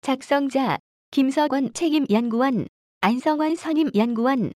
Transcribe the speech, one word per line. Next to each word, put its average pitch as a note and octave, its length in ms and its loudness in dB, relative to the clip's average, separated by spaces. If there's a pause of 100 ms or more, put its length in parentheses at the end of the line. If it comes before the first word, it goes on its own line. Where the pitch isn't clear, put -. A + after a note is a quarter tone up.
작성자, C4+ 720 0 (360)
김석원 C#4 600 0
책임연구원, B3 920 0 (340)
안성원 D4+ 560 0
선임연구원 A#3+ 1040 0